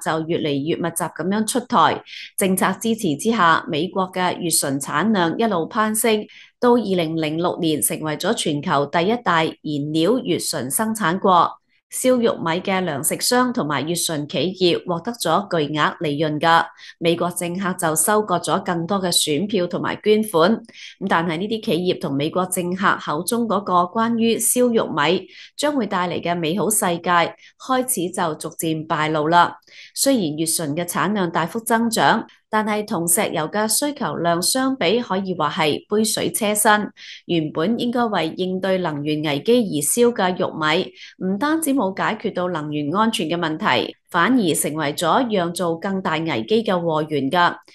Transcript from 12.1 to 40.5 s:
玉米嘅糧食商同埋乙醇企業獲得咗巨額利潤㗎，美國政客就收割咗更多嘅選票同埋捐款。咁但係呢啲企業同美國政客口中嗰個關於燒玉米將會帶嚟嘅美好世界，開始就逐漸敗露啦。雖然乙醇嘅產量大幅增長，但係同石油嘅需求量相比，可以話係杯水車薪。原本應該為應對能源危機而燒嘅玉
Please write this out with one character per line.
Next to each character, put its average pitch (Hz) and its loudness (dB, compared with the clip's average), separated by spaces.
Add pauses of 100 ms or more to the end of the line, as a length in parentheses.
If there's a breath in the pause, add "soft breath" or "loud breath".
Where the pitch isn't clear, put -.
玉 233 2
米 170 -2
嘅 190 0
糧 147 -2
食 170 -2
商 247 2
同 160 -2
埋 143 -2
乙 175 0
醇 147 -4
企 170 -4 (160)
業 175 2
獲 170 -4
得 233 -6
咗 190 0
巨 151 -2
額 151 2
利 143 -2
潤 151 0
㗎， 165 6 (340 loud breath)
美 170 2
國 175 -2
政 175 -6
客 190 -2
就 160 0
收 214 2
割 190 0
咗 165 0
更 170 -2
多 196 -2
嘅 175 -2
選 156 0
票 196 0
同 170 -6
埋 101 -2
捐 214 4
款。 175 4
咁 - -14
但 170 2
係 165 -2
呢 196 -4
啲 220 -6
企 214 -2
業 180 0
同 143 -4
美 147 0
國 185 -2
政 180 -2
客 190 0
口 151 -4
中 233 -2
嗰 208 0
個 202 -4 (100)
關 226 0
於 226 2
燒 247 2
玉 226 4 (100)
米 156 0 (280 loud breath)
將 294 0
會 220 0
帶 180 -2
嚟 165 -4
嘅 175 -2
美 165 -2
好 156 0
世 214 0 (160)
界， 170 2 (240 loud breath)
開 254 0
始 185 -2
就 170 -2
逐 156 -10
漸 160 -4
敗 156 0
露 151 0
啦。 170 4 (360 loud breath)
雖 277 2
然 220 2
乙 151 -2
醇 160 -2
嘅 170 -2
產 175 0
量 185 0
大 165 0
幅 226 -8
增 233 0
長， 196 4 (240 loud breath)
但 214 0
係 214 -2
同 180 -2
石 175 2 (100)
油 156 -2
嘅 208 0
需 285 -2
求 151 -4
量 170 0
相 262 0
比， 247 2
可 190 -2
以 190 -4
話 151 0
係 156 0
杯 214 2
水 127 -2
車 208 -2
薪。 208 4 (560 loud breath)
原 160 0
本 190 0
應 240 -2
該 240 0
為 165 -2
應 185 -2
對 190 0
能 151 -4
源 151 -2
危 143 -2
機 226 2
而 214 2
燒 240 2
嘅 185 0
玉 156 0